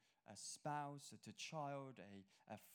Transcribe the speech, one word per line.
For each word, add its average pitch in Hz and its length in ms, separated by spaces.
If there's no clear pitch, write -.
a 107 80
spouse, 143 800
or 107 100
to 110 60
a 101 100
child, 139 640
a, 98 500
a 104 40